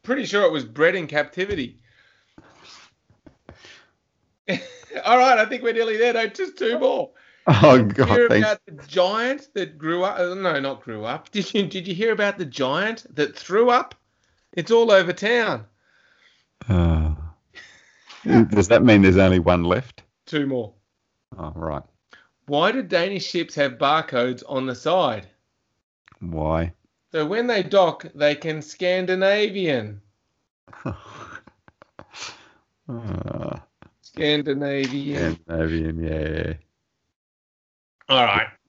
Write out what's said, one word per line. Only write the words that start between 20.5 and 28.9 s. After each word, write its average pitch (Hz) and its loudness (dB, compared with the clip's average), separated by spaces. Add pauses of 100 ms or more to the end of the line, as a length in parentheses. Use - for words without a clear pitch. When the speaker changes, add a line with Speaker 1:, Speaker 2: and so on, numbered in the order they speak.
Speaker 2:
Oh, 80 -12
right. 80 -8 (640)
Speaker 1:
"Why 156 0
do 262 -4
Danish 180 -4
ships - -6
have 139 -2
barcodes 131 -2
on 131 -6
the 127 -8
side?" 139 -2 (920)
Speaker 2:
Why? 82 -4 (400)
Speaker 1:
So 156 -2
when 220 -4
they 220 -2
dock, 180 0 (100)
they 147 2
can 156 -8
Scandinavian. 185 -2 (840)